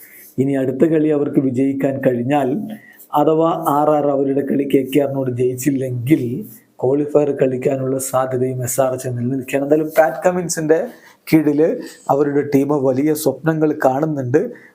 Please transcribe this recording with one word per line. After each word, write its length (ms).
ഇനി 140
അടുത്ത 320
കളി 240
അവർക്ക് 320
വിജയിക്കാൻ 680
കഴിഞ്ഞാൽ, 540
അഥവാ 540
ആർ 220
ആർ 160
അവരുടെ 340
കളി 340
കെ 120
കെ 40
ആറിനോട് 300
ജയിച്ചില്ലെങ്കിൽ 1120
ക്വാളിഫയർ 480
കളിക്കാനുള്ള 680
സാധ്യതയും 640
എസ് 180
ആർ 140
എച്ച് 140
നിലനിൽക്കുകയാണ്. 560
എന്തായാലും 340
പാറ്റ് 180
കമിൻസിന്റെ 600
കീഴില് 640
അവരുടെ 440
ടീം 140
വലിയ 300
സ്വപ്നങ്ങൾ 580
കാണുന്നുണ്ട്. 680